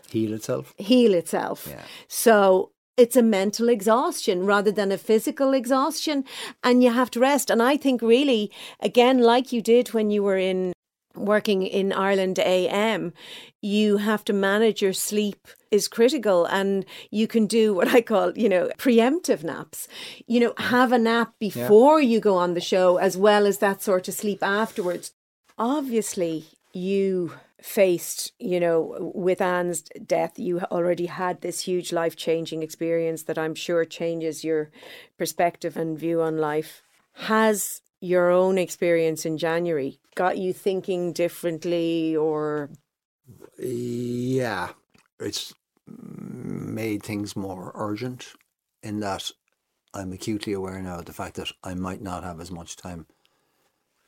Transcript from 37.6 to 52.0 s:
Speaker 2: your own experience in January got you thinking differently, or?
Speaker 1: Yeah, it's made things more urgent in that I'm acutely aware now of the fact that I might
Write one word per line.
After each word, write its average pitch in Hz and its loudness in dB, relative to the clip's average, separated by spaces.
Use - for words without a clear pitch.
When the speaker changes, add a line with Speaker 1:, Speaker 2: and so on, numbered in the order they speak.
Speaker 2:
your 175 2
own 185 4
experience 165 0
in 160 -2
January 160 -2
got 185 0
you 185 -4
thinking 180 -4
differently, 165 -2
or? 151 -2
Speaker 1:
Yeah, 120 -4
it's - -10
made 104 -10
things 104 -8
more 95 -10
urgent 120 -8
in 104 -8
that 98 -6
I'm 95 -10
acutely 104 -6
aware 95 -8
now 90 -10
of 85 -14
the - -18
fact 92 -12
that 87 -10
I 92 -10
might 92 -8